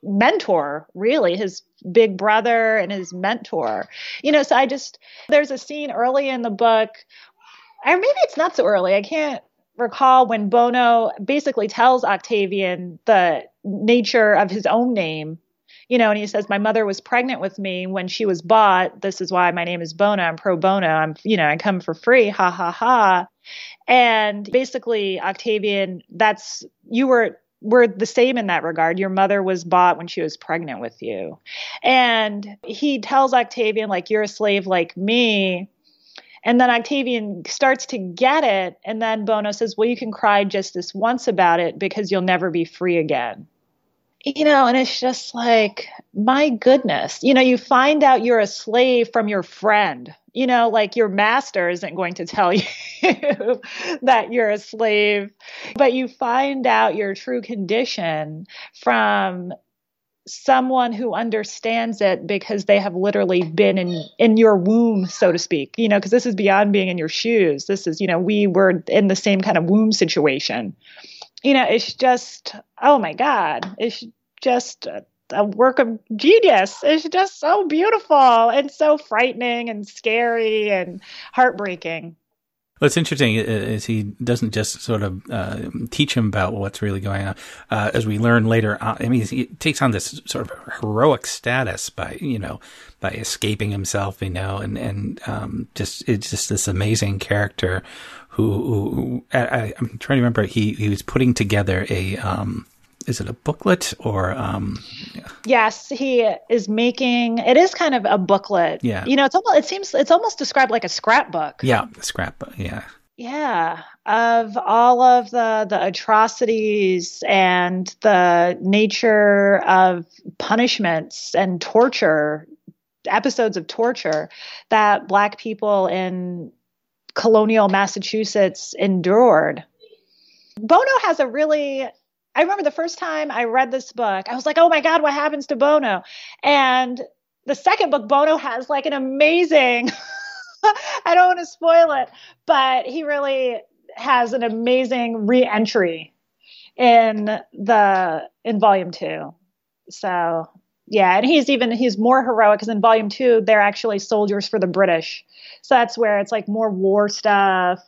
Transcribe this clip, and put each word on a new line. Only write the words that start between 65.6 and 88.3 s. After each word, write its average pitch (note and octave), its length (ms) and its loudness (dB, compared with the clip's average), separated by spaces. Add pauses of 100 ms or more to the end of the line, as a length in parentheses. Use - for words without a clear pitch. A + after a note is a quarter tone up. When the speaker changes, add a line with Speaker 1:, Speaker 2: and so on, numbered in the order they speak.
Speaker 1:
you A3+ 100 0
know, G#3 100 2
'cause G3+ 140 -2
this A#3 140 2
is A#3 100 -2
beyond G3+ 380 2
being F#3+ 160 0
in F3+ 80 -4
your D#3+ 100 -4
shoes. F3+ 600 0
This G3 200 -4
is, D#3+ 140 -4
you G3 60 -2
know, F3 120 0
we G#3 280 2
were F#3 420 2
in G3+ 180 4
the F#3+ 80 2
same G3 240 0
kind F#3+ 180 0
of E3+ 120 0
womb G#3+ 240 4
situation. D3 840 -2 (640)
You C#4 120 2
know, C4 100 4
it's - 300 -2
just, - 600 -2 (280)
oh C#4 180 6
my E3+ 140 -6
God, F#3+ 520 -2 (120)
it's A3+ 260 -6 (380)
just - 460 -2
a, - 180 -12 (260)
a G#3 140 0
work A#3 340 2
of A3+ 180 0 (200)
genius. C#4 640 4
It's D#4 240 2
just F#4 320 -2
so F4+ 260 2
beautiful D4 840 4
and C#4 200 0
so D4+ 280 2
frightening A#3+ 720 -2
and G#3 180 -10
scary A3+ 800 -2
and F#3 300 -2 (320)
heartbreaking. F3 840 -2 (640)
Speaker 2:
What's D3 180 0
interesting C3 400 0
i-, A2 60 -2
is G#2+ 420 -4
he A2 180 -2 (180)
doesn't A#2+ 300 -2
just G#2+ 300 -4
sort A2 200 -4
of, F#2+ 200 -6 (100)
uh, - 380 -8 (220)
teach - 240 2
him A2+ 120 2
about F#2+ 260 -2
what's G2 280 -6
really G2 180 -4
going G2 280 -4
on. G2 80 -8 (340)
Uh, G#2+ 240 -2
as A2+ 120 0
we G#2+ 140 -4
learn A#2 240 2